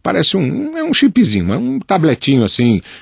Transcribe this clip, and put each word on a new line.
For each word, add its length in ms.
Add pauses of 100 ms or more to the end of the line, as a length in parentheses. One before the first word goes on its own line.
parece 340
um, 400
é 60
um 100
chipzinho, 580
é 60
um 220
tabletinho 640
assim, 400 (180)